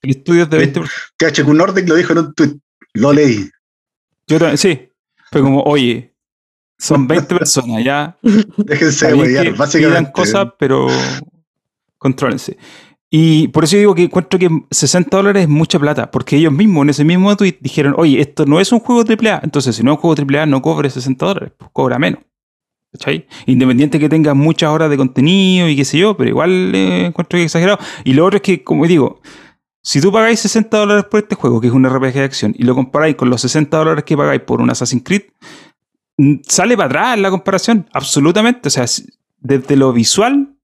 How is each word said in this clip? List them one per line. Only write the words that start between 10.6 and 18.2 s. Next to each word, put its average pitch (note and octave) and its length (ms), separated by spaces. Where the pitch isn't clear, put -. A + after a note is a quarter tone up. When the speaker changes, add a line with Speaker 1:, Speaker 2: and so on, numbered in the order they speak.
Speaker 1:
contrólense. C3 600
Y D#3+ 400
por D#3 140
eso D#3+ 120
yo G3+ 40
digo G3+ 160
que F3 80
encuentro F#3 340
que F3 120
sesenta F3+ 480
dólares G3 260
es D#3 60
mucha D#3+ 300
plata, C#3+ 320
porque - 240
ellos D#3 160
mismos E3+ 320
en D3 60
ese D3 160
mismo F#3 320
tweet F#3+ 240
dijeron, C#3 360
oye, C#3+ 220
esto D3 260